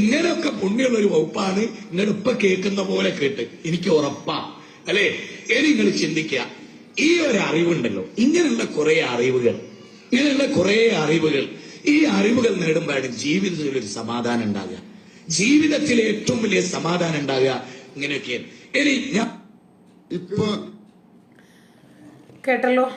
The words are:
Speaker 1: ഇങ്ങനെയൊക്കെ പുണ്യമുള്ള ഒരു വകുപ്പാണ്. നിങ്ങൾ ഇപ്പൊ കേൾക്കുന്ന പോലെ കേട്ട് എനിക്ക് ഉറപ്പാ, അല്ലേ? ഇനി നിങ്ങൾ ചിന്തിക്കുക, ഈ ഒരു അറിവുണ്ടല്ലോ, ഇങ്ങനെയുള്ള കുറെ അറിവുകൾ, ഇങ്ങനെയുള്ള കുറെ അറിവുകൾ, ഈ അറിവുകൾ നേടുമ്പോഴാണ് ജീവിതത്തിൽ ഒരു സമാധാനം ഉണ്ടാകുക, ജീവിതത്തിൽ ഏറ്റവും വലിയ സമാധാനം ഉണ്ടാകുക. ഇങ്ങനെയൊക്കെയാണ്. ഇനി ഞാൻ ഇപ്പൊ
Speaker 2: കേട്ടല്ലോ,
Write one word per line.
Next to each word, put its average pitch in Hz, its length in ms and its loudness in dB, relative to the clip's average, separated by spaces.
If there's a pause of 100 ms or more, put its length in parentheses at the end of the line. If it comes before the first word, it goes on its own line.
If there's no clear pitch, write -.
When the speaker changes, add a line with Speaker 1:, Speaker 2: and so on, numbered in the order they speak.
Speaker 1:
ഇങ്ങനെയൊക്കെ 294 500 2 (100)
പുണ്യമുള്ള 233 420 2
ഒരു 202 120 6
വകുപ്പാണ്. 190 480 0 (260)
നിങ്ങൾ 185 180 -2 (100)
ഇപ്പൊ 254 160 -2 (100)
കേൾക്കുന്ന 196 480 0
പോലെ 190 280 0
കേട്ട് 131 260 -2 (240)
എനിക്ക് 175 300 -2
ഉറപ്പാ, 147 400 -4 (500)
അല്ലേ? 190 180 2 (460)
ഇനി 294 160 2
നിങ്ങൾ 214 180 4 (160)
ചിന്തിക്കുക, 156 400 -2 (640)
ഈ - 20 6 (200)
ഒരു 220 100 2 (100)
അറിവുണ്ടല്ലോ, 147 540 0 (220)
ഇങ്ങനെയുള്ള 285 400 2 (120)
കുറെ 156 200 2 (160)
അറിവുകൾ, 123 420 2 (560)
ഇങ്ങനെയുള്ള 277 360 2 (100)
കുറെ 190 200 4 (260)
അറിവുകൾ, 151 420 2 (480)
ഈ - 20 6 (220)
അറിവുകൾ 226 440 2
നേടുമ്പോഴാണ് 151 480 -2 (140)
ജീവിതത്തിൽ 151 580 -2
ഒരു 104 160 -8
സമാധാനം 117 520 -2
ഉണ്ടാകുക, 95 300 -6 (600)
ജീവിതത്തിൽ 285 580 4 (140)
ഏറ്റവും 233 340 -2
വലിയ 190 160 2 (140)
സമാധാനം 165 500 -2
ഉണ്ടാകുക. 131 300 2 (420)
ഇങ്ങനെയൊക്കെയാണ്. 131 500 -6 (340)
ഇനി 285 140 2 (220)
ഞാൻ 233 140 0 (880)
ഇപ്പൊ 208 280 -2 (2000)
Speaker 2:
കേട്ടല്ലോ, 254 400 2 (100)